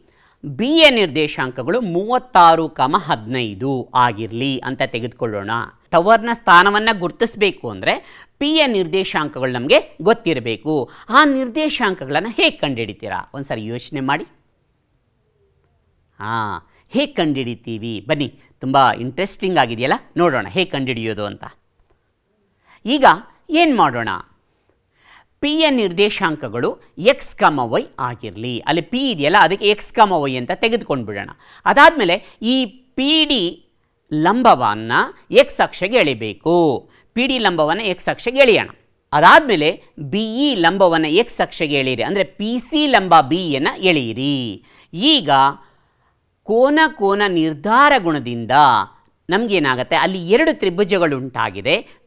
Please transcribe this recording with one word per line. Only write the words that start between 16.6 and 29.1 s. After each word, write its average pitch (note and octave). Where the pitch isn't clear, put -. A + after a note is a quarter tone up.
ಹೇಗ್ C4
ಕಂಡುಹಿಡಿತೀವಿ? A#2
ಬನ್ನಿ, D3
ತುಂಬಾ C3
ಇಂಟ್ರೆಸ್ಟಿಂಗ್ D#3+
ಆಗಿದೆಯಲ್ಲ, B2
ನೋಡೋಣ C#3+
ಹೇಗ್ F3
ಕಂಡುಹಿಡಿಯೋದು A2+
ಅಂತ. G2+
ಈಗ C4
ಏನ್ D#4+
ಮಾಡೋಣ? B2
ಪಿ D4
ಯ D#4
ನಿರ್ದೇಶಾಂಕಗಳು F3+
ಎಕ್ಸ್ -
ಕಾಮ D#3+
ವೈ B2+
ಆಗಿರ್ಲಿ. A#2
ಅಲ್ಲಿ D#3+
ಪಿ B3+